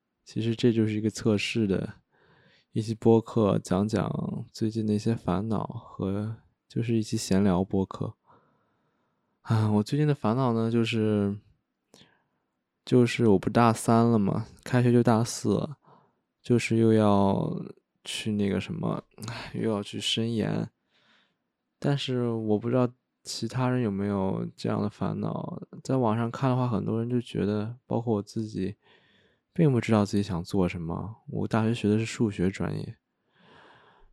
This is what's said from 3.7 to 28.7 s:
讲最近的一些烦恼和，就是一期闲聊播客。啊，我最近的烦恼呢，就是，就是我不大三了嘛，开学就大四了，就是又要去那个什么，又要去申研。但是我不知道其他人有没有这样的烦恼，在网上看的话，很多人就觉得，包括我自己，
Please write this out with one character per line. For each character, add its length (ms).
讲 640
最 180
近 160
的 80
一 40
些 180
烦 320
恼 180
和， 680
就 120
是 140
一 80
期 140
闲 260
聊 220
播 200
客。 300
啊， 320
我 100
最 160
近 80
的 80
烦 220
恼 160
呢， 180
就 140
是， 520
就 200
是 220
我 120
不 120
大 220
三 340
了 100
嘛， 300
开 180
学 120
就 100
大 220
四 300
了， 220
就 160
是 200
又 160
要 680
去 280
那 160
个 120
什 120
么， 300
又 140
要 140
去 160
申 340
研。 380
但 180
是 300
我 280
不 140
知 60
道 120
其 240
他 200
人 140
有 80
没 160
有 500
这 140
样 100
的 80
烦 300
恼， 420
在 140
网 200
上 140
看 180
的 80
话， 120
很 160
多 160
人 100
就 100
觉 240
得， 320
包 140
括 140
我 80
自 240
己， 300